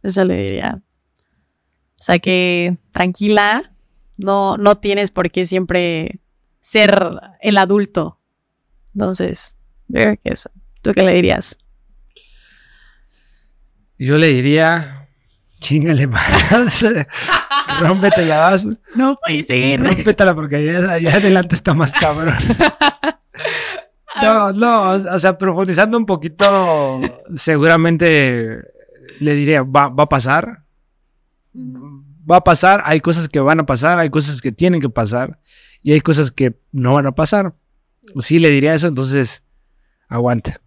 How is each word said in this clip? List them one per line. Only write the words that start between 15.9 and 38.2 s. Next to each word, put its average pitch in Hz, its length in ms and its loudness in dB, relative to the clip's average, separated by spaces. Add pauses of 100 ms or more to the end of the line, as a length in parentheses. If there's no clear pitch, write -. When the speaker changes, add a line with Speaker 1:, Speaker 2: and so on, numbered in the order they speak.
Speaker 2:
más. 208 760 2 (460)
<laughs> 277 500 -4
Rómpete 196 460 2
la 156 140 0
vas. 190 260 2 (300)
Speaker 1:
No 262 280 0
puede 156 180 -4
ser. - 380 0
Speaker 2:
Rómpetela 202 540 0
porque 151 220 -6
allá, 175 380 -2
allá 165 200 0
adelante 190 400 2
está 165 200 -2
más 151 180 0
cabrón." 160 460 -2
<laughs> - 60 -4 (1800)
No, 214 320 2
no, 220 380 2
o, 190 240 -2
o 190 40 -2
sea, 185 200 2
profundizando 190 580 0
un 226 80 0
poquito, 165 960 0 (360)
seguramente 151 1200 2 (600)
le 147 140 0
diría, 143 280 2
"Va, 139 260 2
va 131 160 -2
a 147 40 -2
pasar." 143 560 -2 (880)
Speaker 1:
Ujú. 147 500 -18 (260)
Speaker 2:
Va 175 60 6
a 180 80 4
pasar, 185 400 4
hay 151 160 0
cosas 165 280 -2
que 147 120 -2
van 151 200 2
a 151 60 -4
pasar, 143 320 0
hay 160 120 0
cosas 143 320 -4
que 127 100 -4
tienen 165 280 0
que 131 100 -2
pasar 117 480 -4 (440)
y 143 100 0
hay 151 80 4
cosas 147 320 0
que 127 260 -2 (140)
no 131 220 0
van 143 120 2
a 135 60 -2
pasar. 175 420 -2 (640)
Sí 156 220 2